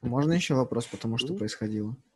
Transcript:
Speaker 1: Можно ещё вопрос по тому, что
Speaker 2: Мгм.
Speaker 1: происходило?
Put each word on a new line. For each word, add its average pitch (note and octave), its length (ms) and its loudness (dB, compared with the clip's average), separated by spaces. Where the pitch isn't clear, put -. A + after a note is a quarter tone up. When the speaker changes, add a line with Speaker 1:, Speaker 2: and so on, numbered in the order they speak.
Speaker 1:
Можно C#3+ 280 4
ещё F3 200 2
вопрос A#2+ 320 2
по - 100 -12
тому, A2+ 220 -2
что C3+ 160 -2
Speaker 2:
Мгм. - 0 -
Speaker 1:
происходило? G#2+ 600 -4